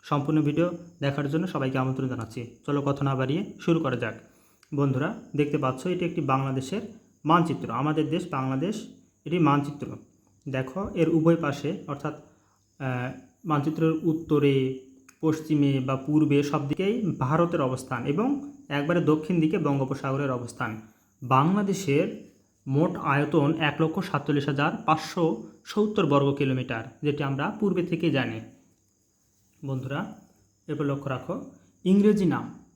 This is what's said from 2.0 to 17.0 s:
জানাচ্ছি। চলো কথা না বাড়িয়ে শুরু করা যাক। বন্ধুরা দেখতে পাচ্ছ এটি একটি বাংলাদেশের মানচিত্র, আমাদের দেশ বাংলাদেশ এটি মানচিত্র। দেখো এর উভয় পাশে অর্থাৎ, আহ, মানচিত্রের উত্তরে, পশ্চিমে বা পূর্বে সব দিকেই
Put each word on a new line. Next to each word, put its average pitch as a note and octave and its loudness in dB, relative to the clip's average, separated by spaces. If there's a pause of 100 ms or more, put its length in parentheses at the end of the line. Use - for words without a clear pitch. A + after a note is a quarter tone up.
জানাচ্ছি। A#2 -8 (100)
চলো C#3+ 0
কথা C#3 0
না C3+ 2
বাড়িয়ে C3 0 (140)
শুরু E3+ 2
করা C3+ -2
যাক। A2+ -4 (600)
বন্ধুরা C#3+ 0 (220)
দেখতে D3 0
পাচ্ছ C3 -2
এটি F3+ 0
একটি E3+ -2
বাংলাদেশের C3+ -2 (440)
মানচিত্র, D#3+ 2
আমাদের D3 0
দেশ F3 -2
বাংলাদেশ C3+ -2 (380)
এটি E3 -2
মানচিত্র। C#3+ 2 (520)
দেখো C3 -4
এর E3 2
উভয় E3 6
পাশে D#3 -4 (100)
অর্থাৎ, D3 -6 (680)
আহ, B2+ -4 (340)
মানচিত্রের D#3+ 2 (100)
উত্তরে, C#3+ 2 (420)
পশ্চিমে C#3+ 2
বা C3 -2
পূর্বে D3 2
সব C#3+ -2
দিকেই G3+ -2 (180)